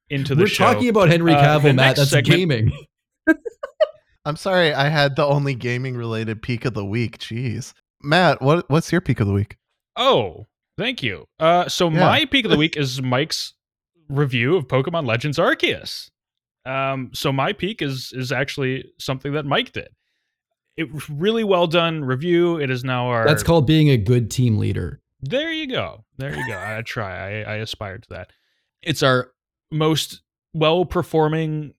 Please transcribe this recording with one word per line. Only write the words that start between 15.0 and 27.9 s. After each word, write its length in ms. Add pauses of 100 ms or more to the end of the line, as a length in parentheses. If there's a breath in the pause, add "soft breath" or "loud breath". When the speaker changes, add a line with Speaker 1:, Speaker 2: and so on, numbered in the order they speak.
Speaker 1:
Legends 320
Arceus. 720 (560)
Um, 480
so 200
my 200
peak 280
is, 320
is 180
actually 540 (140)
something 340
that 120
Mike 280
did. 160 (880)
It 160
was 160
really 340
well 240
done 380
review. 520
It 140
is 120
now 240
our 180
Speaker 2:
That's 180
called 240
being 220
a 80
good 340
team 260
leader. 440 (200)
Speaker 1:
There 300
you 160
go. 380 (120)
There 180
you 120
go. 100
I 260
try. 580
I, 120
I 40
aspire 400